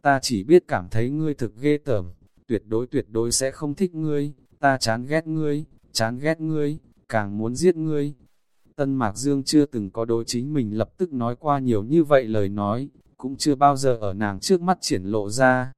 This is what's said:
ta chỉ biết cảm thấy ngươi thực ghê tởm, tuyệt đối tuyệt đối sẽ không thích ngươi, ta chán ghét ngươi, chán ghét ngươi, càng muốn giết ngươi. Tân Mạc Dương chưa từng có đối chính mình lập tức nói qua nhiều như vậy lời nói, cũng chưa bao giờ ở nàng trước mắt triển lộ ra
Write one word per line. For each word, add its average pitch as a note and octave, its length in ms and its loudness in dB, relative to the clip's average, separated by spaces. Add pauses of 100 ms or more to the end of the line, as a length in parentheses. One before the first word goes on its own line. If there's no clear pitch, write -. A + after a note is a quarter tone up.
ta C#3 200 2
chỉ G2+ 220 -2
biết E3+ 240 6
cảm F#2+ 240 -2
thấy A#2 180 2
ngươi D3+ 240 -2
thực G#2+ 280 -8
ghê D3 160 2
tởm, A2 280 -2 (420)
tuyệt G#2 180 -2
đối A2+ 220 -2
tuyệt A#2+ 220 -2
đối A2+ 220 0
sẽ C3+ 200 -2
không D3 240 -6
thích F3+ 200 0
ngươi, D3 380 -2 (320)
ta C3+ 120 4
chán A#2 280 -2
ghét D#3+ 220 -2
ngươi, D#3 380 -2 (260)
chán A#2 280 -2
ghét D#3+ 220 -2
ngươi, D#3 360 -2 (320)
càng G#2 280 -2
muốn A2+ 180 -2
giết E3+ 200 2
ngươi. D3+ 380 -4 (600)
Tân C#3 200 -2
Mạc G#2+ 220 -2
Dương C#3 260 0
chưa D3 220 4
từng G#2 240 -4
có A2+ 160 -4
đối A#2 200 0
chính B2+ 280 -4
mình A2 240 0
lập A2 200 -2
tức F3 160 -4
nói A#2+ 220 -2
qua C#3+ 240 -2
nhiều A#2 240 0
như D#3 200 2
vậy C#3 220 4
lời G#2 240 0
nói, G#2 400 -4 (280)
cũng C3 180 -8
chưa D3 200 0
bao C#3+ 220 4
giờ B2+ 240 2
ở G2+ 120 -2
nàng G2+ 260 -4
trước F3+ 220 2
mắt F3+ 200 0
triển G2 220 -2
lộ G#2 260 -2
ra B2+ 480 2